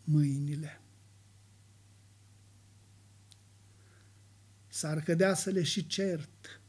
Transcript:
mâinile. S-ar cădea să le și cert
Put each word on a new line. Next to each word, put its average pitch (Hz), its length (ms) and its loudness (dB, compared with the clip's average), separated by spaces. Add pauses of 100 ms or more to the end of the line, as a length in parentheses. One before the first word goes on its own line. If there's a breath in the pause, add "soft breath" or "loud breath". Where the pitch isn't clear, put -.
mâinile. 147 760 0 (3750 soft breath)
S-ar 156 340 -4
cădea 180 340 4
să - 160 -2
le 190 120 2
și - 240 -2
cert - 840 -6